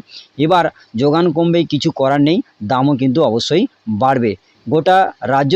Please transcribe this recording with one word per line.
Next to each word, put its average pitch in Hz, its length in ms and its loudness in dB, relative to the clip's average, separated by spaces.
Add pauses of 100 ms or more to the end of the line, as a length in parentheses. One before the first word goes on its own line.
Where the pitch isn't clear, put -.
(380)
"এবার 165 260 2 (320)
যোগান 147 360 2
কমবে, 170 320 0
কিছু 147 260 -4
করার 139 300 0
নেই, 156 180 2 (240)
দামও 135 340 0
কিন্তু 131 260 0
অবশ্যই 127 400 0 (360)
বাড়বে। 123 340 0 (340)
গোটা 160 320 2 (260)
রাজ্য 139 320 0